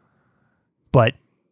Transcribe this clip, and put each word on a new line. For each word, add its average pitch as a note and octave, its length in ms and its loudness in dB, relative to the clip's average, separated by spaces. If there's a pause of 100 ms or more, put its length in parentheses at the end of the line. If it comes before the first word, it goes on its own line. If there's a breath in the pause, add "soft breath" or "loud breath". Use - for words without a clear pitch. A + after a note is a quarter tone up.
(920)
but B2+ 240 0 (360)